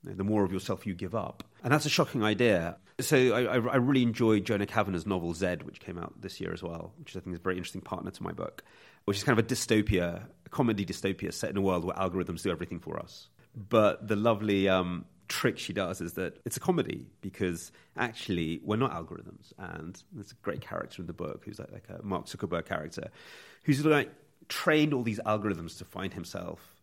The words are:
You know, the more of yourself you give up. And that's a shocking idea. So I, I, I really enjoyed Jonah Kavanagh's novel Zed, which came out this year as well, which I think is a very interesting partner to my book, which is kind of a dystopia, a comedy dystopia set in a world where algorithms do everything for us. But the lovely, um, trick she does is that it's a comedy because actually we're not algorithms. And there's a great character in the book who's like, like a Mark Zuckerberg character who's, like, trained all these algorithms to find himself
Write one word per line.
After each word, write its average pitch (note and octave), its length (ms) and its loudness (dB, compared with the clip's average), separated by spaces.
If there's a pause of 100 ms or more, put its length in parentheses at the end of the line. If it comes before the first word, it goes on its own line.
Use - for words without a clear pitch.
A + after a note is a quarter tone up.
You F#2 80 -12
know, G2 60 -10
the F#2+ 80 -2
more G#2 200 4
of F2+ 80 0
yourself F#2 340 -4
you G2 80 -4
give F#2+ 200 -8
up. - 280 -6 (220)
And B2 80 4
that's D3+ 140 4
a - 20 0
shocking C3+ 340 2
idea. G2+ 540 4 (240)
So B2+ 320 6
I, B2 120 4
I, G#2+ 100 0
I B2 220 2
really C3 260 4
enjoyed A2 420 4
Jonah G2+ 220 0
Kavanagh's G2 400 0
novel F2+ 260 0
Zed, F2+ 300 0
which - 180 -16
came F2+ 160 -12
out - 240 -12
this F#2 200 -12
year F2 120 -4
as F2 100 -8
well, E2+ 360 -10
which - 180 -14
I F#2 40 -8
think F2+ 140 -8
is E2+ 60 -10
a - 20 -20
very F#2 140 -2
interesting F#2 240 -8
partner F#2+ 300 -8
to - 120 -14
my F2+ 100 -6
book, - 300 -8 (440)
which G2+ 100 0
is - 80 -6
kind A#2 140 6
of A2 60 4
a A2+ 40 -6
dystopia, F#2+ 760 2 (200)
a - 60 -20
comedy A2 340 2
dystopia F#2 480 -4
set - 180 -4
in F#2+ 60 -4
a G2 60 2
world F2+ 220 2
where F#2 120 -4
algorithms F#2 460 -2
do G2 80 0
everything E2+ 300 -6
for D#2 180 -8
us. - 300 -14 (280)
But G#2+ 500 4
the G#2 100 2
lovely, G#2 520 4
um, F2+ 380 2 (220)
trick - 300 0
she - 160 -8
does F#2+ 260 -2
is F2 140 -6
that F2+ 320 -4
it's A#2 100 -6
a - 40 -6
comedy C#3 440 -2 (160)
because F#2 500 -4 (280)
actually F2 680 -4
we're G#2+ 120 0
not C3 160 0
algorithms. - 680 -12
And E2+ 520 -12
there's G#2+ 220 -14
a A#2 40 -20
great - 260 -6
character - 400 -8
in E2 40 -10
the F2 60 -10
book - 320 -8
who's - 140 -14
like, - 120 -12
like - 200 -16
a F2+ 120 -12
Mark G2 240 -4
Zuckerberg E2+ 380 -4
character - 460 -6 (540)
who's, D3 200 4
like, D3 260 6 (380)
trained D3+ 460 4
all B2 80 2
these A2 240 0
algorithms G2+ 520 0
to F#2 60 -12
find F#2+ 300 -8
himself F2 680 -10